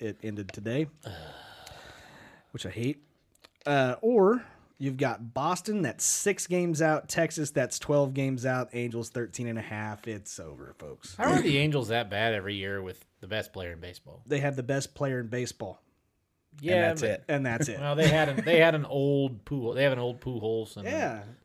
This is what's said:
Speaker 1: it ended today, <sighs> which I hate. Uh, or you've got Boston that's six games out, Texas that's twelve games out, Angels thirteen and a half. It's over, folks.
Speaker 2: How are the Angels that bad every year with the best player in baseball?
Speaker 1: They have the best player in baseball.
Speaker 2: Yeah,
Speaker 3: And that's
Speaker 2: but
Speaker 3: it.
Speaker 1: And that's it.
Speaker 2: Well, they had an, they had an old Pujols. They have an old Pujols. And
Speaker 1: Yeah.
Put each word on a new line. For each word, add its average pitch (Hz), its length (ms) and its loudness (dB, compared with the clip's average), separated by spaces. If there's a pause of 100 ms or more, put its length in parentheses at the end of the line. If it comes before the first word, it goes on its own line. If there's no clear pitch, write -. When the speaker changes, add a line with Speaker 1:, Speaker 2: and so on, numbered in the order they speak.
Speaker 1:
it 107 200 -6
ended 104 300 -8
today, 117 360 -4 (180)
<sighs> - 1500 -18
which - 140 -10
I 92 40 -8
hate. 117 340 -4 (640)
Uh, 131 360 4
or 226 420 6 (340)
you've 135 200 -4
got 117 360 -2
Boston 180 500 0
that's 120 200 -2
six - 440 0
games 175 340 2
out, 156 260 2
Texas 160 440 -2
that's - 280 -2
twelve 143 340 2
games 135 320 0
out, 127 280 -2
Angels 117 360 -4
thirteen 120 380 -6
and 113 120 -4
a - 40 -6
half. 107 440 -8
It's 107 320 -10
over, 71 380 -14
folks. - 400 -16
Speaker 2:
How 240 140 2
are - 100 6
the 156 160 4
Angels 143 320 2
that 113 200 0
bad 107 240 2
every 101 220 -2
year 98 260 -4
with 92 220 -10 (180)
the 98 60 -16
best 104 260 -4
player 90 200 -6
in 82 60 -14
baseball? 87 460 -16
Speaker 1:
They 143 140 0
have 139 160 0
the 131 80 -4
best 135 320 -2
player 135 240 -2
in 117 80 -4
baseball. 117 540 -6 (800)
Speaker 2:
Yeah, 160 160 0
Speaker 3:
And 175 80 6
that's 165 180 2
Speaker 2:
but 160 80 2
Speaker 3:
it. - 200 -2
Speaker 1:
And 139 160 2
that's 120 240 0
it. 107 100 -6
Speaker 2:
Well, 143 160 -2
they 156 140 6
had 156 180 6
an, 135 160 -2
they 165 160 6
had 165 160 8
an 147 100 -2
old 139 600 2
Pujols. 120 300 -2
They 131 80 4
have 139 100 6
an 123 60 0
old 123 200 -2
Pujols. 113 560 -4
And 104 100 -10
Speaker 1:
Yeah. 208 360 -4 (240)